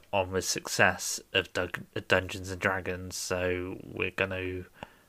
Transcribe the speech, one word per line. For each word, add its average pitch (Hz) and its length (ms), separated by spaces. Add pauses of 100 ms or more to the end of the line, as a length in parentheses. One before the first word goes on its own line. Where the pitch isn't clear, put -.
(140)
on 92 180
the 92 100
success - 800 (140)
of 95 180
Dun-, - 360 (200)
Dungeons 92 440
and 90 100
Dragons, 92 560
so 90 640
we're 95 280
gonna, 92 520 (460)